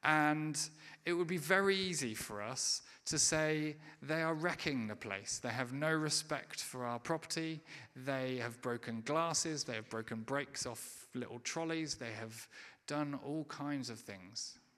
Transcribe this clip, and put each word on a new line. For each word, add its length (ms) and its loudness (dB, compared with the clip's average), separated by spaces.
and 560 4
it 80 2
would 140 2
be 100 0
very 380 6
easy 380 0
for 280 -4
us 400 0
to 140 2
say, 560 4
"They 200 0
are 120 4
wrecking 540 2
the 80 -2
place. 440 -4
They 120 -2
have 220 0
no 180 2
respect 720 0
for 240 -4
our 140 0
property. 640 -2
They 420 0
have 240 -4
broken 400 -2
glasses. 640 2
They 100 -4
have 140 -6
broken 340 -4
brakes 420 -2
off 480 -8
little 260 -4
trolleys. 560 -2
They 180 -6
have 340 -8
done 280 0
all 300 -2
kinds 440 -4
of 100 -8
things." 580 -10